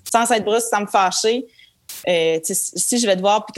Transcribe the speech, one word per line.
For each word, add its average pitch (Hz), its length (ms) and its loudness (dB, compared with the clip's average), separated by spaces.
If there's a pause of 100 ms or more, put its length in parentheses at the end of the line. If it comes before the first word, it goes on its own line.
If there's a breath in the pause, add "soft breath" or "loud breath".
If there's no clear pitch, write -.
(120)
Sans 233 200 2
être 220 120 2
brusque, 226 260 0
sans 208 120 0
me 202 60 -4
fâcher. 220 580 0 (640 soft breath)
Euh, 165 320 2
tu 160 140 -6
sais, - 20 -
si, - 240 -4
si 247 180 -2
je 233 80 0
vais 196 100 4
te 185 60 -4
voir 208 240 2
puis 214 120 -20